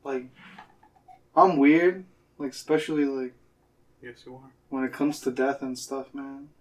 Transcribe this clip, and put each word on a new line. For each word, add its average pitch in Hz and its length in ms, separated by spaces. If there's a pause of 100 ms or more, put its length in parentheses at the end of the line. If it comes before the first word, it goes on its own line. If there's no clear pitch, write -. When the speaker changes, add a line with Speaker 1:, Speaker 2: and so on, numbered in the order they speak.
Speaker 1:
like, 131 240 (1080)
I'm 175 200
weird, 170 480 (340)
like, 139 120
especially, 156 540
like, 131 280 (720)
Speaker 2:
Yes, 123 240
you 127 80
are. 131 160 (200)
Speaker 1:
when 135 140
it 123 80
comes 143 280
to 135 100
death 135 320
and 127 160
stuff, 135 340
man. 139 360 (120)